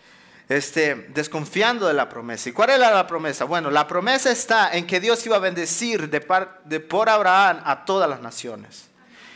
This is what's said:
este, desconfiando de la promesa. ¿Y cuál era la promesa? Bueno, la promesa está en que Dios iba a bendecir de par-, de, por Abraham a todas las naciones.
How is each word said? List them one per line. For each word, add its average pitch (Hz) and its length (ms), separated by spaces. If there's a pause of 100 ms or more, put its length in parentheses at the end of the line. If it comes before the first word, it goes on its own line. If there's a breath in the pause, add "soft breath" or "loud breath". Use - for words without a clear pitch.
(480 loud breath)
este, 143 460 (200)
desconfiando 180 720
de 156 80
la 131 140
promesa. 117 400
¿Y 120 40
cuál 220 180
era 254 200
la 190 160
promesa? 156 380
Bueno, 156 260
la 151 160
promesa 247 440
está 226 420
en 175 140
que 180 140
Dios 226 240
iba 226 120
a - 20
bendecir 185 720
de 147 100
par-, 185 440
de, 156 160
por 170 280
Abraham 190 560
a 143 220
todas 190 240
las 127 100
naciones. 117 680 (460 loud breath)